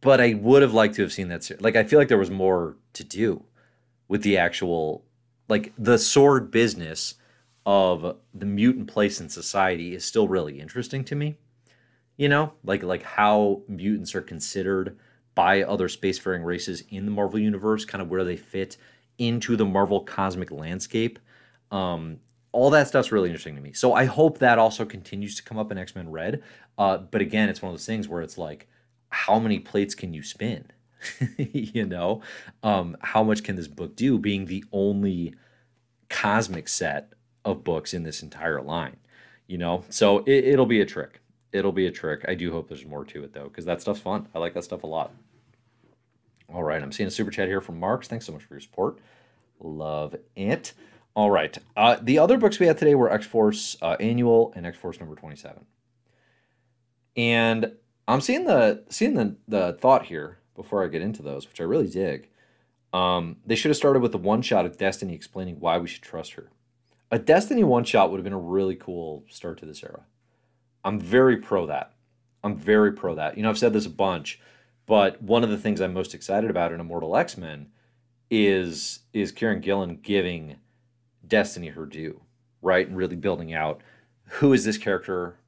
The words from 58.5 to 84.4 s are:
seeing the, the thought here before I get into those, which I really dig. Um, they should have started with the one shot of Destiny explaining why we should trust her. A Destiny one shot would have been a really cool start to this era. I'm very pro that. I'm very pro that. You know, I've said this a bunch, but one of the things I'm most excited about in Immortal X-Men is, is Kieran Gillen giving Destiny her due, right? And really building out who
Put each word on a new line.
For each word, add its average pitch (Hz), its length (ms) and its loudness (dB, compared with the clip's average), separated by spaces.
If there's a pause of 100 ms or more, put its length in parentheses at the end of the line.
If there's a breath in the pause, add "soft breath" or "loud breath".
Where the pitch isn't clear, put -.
seeing 156 260 0
the, 110 200 -2 (120)
the 92 320 -2
thought 127 260 6
here 80 340 -12 (160)
before 98 280 -4
I 90 40 -2
get 80 140 -6
into 104 200 -8
those, 71 260 -10
which - 120 -20
I 85 40 -4
really 101 240 0
dig. 85 420 -4 (640)
Um, 90 520 0
they 113 100 0
should 131 140 -2
have 147 80 2
started 139 240 4
with 117 100 0
the 104 60 -6
one 101 240 0
shot 95 240 0
of 85 120 -8
Destiny 95 360 -4
explaining 87 460 -12
why 85 180 0
we 87 100 -4
should - 160 -14
trust - 300 -14
her. - 180 -20 (600)
A 113 80 0
Destiny 208 440 4
one 123 200 4
shot 101 260 4
would 95 80 -4
have 95 60 -6
been 98 100 -6
a 98 40 -6
really 92 380 0
cool 80 540 -12
start - 300 -14
to 76 60 -18
this 76 180 -18
era. - 220 -18 (800)
I'm 101 160 -2
very 120 380 6
pro 95 280 -2
that. 71 280 -8 (500)
I'm 104 120 -4
very 104 360 4
pro 87 240 -6
that. 78 200 -4
You 107 80 -6
know, 110 60 2
I've 107 80 -2
said 117 160 2
this 107 140 0
a - 20 -10
bunch, 90 500 -4 (460 soft breath)
but 101 360 2
one 113 220 2
of 113 60 0
the 104 80 -2
things 104 240 -2
I'm 90 120 -2
most 92 200 -6
excited 104 360 -2
about 85 220 -2
in 85 80 -10
Immortal 85 380 -4
X-Men 80 500 -6 (640)
is, 95 680 0 (140)
is 104 180 -4
Kieran 107 300 -2
Gillen 92 400 -4
giving 87 560 -4 (720)
Destiny 90 420 0
her 78 160 -12
due, 78 360 -12 (400)
right? 92 260 2
And 95 80 -10
really 92 200 -4
building 82 380 -4
out 78 280 -4 (440 soft breath)
who 143 280 4